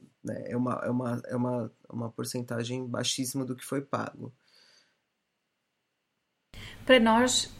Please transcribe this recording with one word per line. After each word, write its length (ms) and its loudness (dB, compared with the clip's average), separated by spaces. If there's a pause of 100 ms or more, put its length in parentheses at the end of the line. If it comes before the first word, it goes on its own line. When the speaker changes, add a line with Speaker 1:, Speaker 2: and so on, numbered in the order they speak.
(220)
Speaker 1:
né, 260 -8
é 80 -4
uma, 280 0
é 60 -2
uma, 380 -2
é 80 -4
uma, 360 0 (160)
uma 220 -6
porcentagem 760 -4
baixíssima 580 -2
do 120 -4
que 80 -16
foi 160 -2
pago. 500 -6 (2500)
Speaker 2:
Para 160 10
nós, 600 4